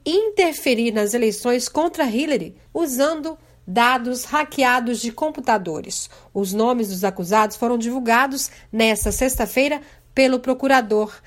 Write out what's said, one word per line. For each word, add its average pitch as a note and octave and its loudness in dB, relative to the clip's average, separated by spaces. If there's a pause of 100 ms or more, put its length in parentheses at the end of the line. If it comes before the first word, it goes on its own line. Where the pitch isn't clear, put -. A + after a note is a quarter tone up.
interferir D#4+ 2
nas G#3 0
eleições A#3+ 0
contra D#4+ 0
Hillary A#3+ -2 (200)
usando D#4 -2 (280)
dados A#3+ 0
hackeados B3+ 0
de A#3 -6
computadores. A3+ -4 (240)
Os G3 -2
nomes A3+ 2
dos F#3 -6
acusados G3 0
foram A#3+ 0
divulgados B3 0 (200)
nesta A3 2
sexta-feira C4 0 (340)
pelo C4 4
procurador. B3+ 0